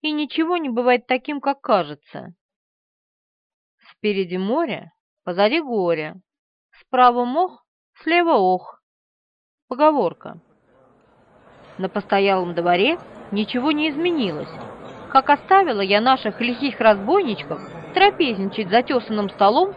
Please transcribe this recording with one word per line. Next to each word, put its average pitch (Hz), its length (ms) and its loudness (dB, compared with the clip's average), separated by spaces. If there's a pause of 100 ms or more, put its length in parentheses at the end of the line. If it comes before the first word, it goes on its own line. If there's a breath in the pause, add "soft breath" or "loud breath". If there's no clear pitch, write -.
и 311 120 -4
ничего 320 440 -2
не 320 120 -4
бывает 247 380 0
таким, 262 340 -4
как 277 200 -4
кажется. 151 720 -4 (1600)
Спереди 190 440 -4
море, 202 560 -4 (320)
позади 208 360 2
горе. 180 560 -4 (640)
Справа 247 440 4
мох, 302 400 -4 (380)
слева 330 340 2
ох. 185 440 0 (880)
Поговорка. 254 720 0 (1400)
На 185 100 -6
постоялом 196 680 0
дворе 175 440 2 (320)
ничего 240 420 -2
не 302 180 -2
изменилось. 269 600 -4 (600)
Как 269 200 2
оставила 294 500 4
я 196 200 2
наших 240 400 0
лихих 240 400 -4
разбойничков 220 800 2 (340)
трапезничать 226 760 0
за 226 140 4
тёсаным 220 480 -4
столом 294 460 2